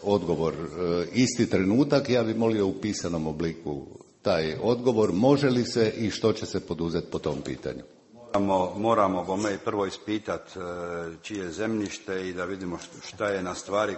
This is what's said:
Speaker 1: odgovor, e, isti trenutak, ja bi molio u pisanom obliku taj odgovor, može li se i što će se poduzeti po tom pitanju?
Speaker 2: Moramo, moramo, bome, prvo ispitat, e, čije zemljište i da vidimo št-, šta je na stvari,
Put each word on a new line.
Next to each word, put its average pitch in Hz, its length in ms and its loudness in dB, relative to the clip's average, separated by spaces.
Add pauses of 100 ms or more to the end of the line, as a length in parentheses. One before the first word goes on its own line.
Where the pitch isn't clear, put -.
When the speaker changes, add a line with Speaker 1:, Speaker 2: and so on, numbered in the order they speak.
Speaker 1:
odgovor, 82 520 2
e, 71 40 -10 (540)
isti 117 380 2
trenutak, 123 600 4
ja 120 120 4
bi 113 120 0
molio 110 320 2
u 95 140 -2
pisanom 85 460 -2
obliku 78 600 -4 (360)
taj 80 400 0
odgovor, 113 500 4
može 135 380 6
li 123 140 2
se 110 320 2
i 113 140 0
što 107 220 2
će - 140 -4
se - 200 -4
poduzeti 85 440 -2
po - 80 -2
tom 71 260 -2
pitanju? 67 380 -6 (520)
Speaker 2:
Moramo, 95 420 2
moramo, 104 480 2
bome, 98 400 -2
prvo 104 220 0
ispitat, 101 680 -6
e, 92 40 -10 (640)
čije 95 280 -8
zemljište 95 800 -4
i 90 40 -6
da 87 120 -4
vidimo 92 320 -6
št-, - 320 -14
šta 104 200 -2
je 98 140 0
na 90 120 -6
stvari, 101 440 0